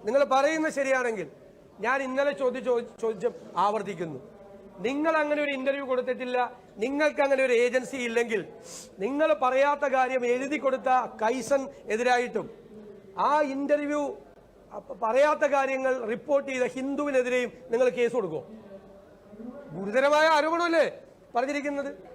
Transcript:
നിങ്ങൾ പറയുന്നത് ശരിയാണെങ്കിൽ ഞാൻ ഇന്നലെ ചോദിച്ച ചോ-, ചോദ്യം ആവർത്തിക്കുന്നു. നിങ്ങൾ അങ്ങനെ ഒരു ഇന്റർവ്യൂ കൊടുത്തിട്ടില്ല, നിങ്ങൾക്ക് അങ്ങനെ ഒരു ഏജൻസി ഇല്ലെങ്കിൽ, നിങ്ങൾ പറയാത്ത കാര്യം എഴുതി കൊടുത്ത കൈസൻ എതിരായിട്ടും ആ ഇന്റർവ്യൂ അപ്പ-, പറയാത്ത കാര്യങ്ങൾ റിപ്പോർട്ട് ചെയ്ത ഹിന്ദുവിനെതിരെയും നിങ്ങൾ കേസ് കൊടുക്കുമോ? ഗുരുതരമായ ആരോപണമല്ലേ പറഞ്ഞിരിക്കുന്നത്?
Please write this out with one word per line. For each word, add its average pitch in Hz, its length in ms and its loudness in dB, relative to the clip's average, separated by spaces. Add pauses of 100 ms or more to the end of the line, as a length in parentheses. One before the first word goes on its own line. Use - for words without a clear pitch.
നിങ്ങൾ 262 200 4
പറയുന്നത് 294 480 2
ശരിയാണെങ്കിൽ 254 540 -2 (540)
ഞാൻ 254 220 0
ഇന്നലെ 269 300 0
ചോദിച്ച 254 360 -2
ചോ-, 240 320 -2
ചോദ്യം 220 340 -2 (220)
ആവർത്തിക്കുന്നു. 180 840 -2 (400)
നിങ്ങൾ 294 360 0
അങ്ങനെ 294 260 0
ഒരു 285 80 -2
ഇന്റർവ്യൂ 277 360 -2
കൊടുത്തിട്ടില്ല, 247 680 -2 (260)
നിങ്ങൾക്ക് 277 420 0
അങ്ങനെ 277 240 4
ഒരു 247 80 2
ഏജൻസി 247 440 2
ഇല്ലെങ്കിൽ, 233 480 -2 (540)
നിങ്ങൾ 285 440 2
പറയാത്ത 277 500 2
കാര്യം 254 340 2
എഴുതി 254 300 0
കൊടുത്ത 262 320 0 (340)
കൈസൻ 262 460 0 (160)
എതിരായിട്ടും 240 640 0 (680)
ആ 269 220 2
ഇന്റർവ്യൂ 285 760 0 (560)
അപ്പ-, - 300 -14
പറയാത്ത 277 440 4
കാര്യങ്ങൾ 262 600 0
റിപ്പോർട്ട് 277 440 -2
ചെയ്ത 254 120 -2
ഹിന്ദുവിനെതിരെയും 254 880 -2 (180)
നിങ്ങൾ 254 180 2
കേസ് 240 240 0
കൊടുക്കുമോ? 180 300 -4 (1400)
ഗുരുതരമായ 269 480 4
ആരോപണമല്ലേ 320 600 4 (480)
പറഞ്ഞിരിക്കുന്നത്? 277 560 -2 (240)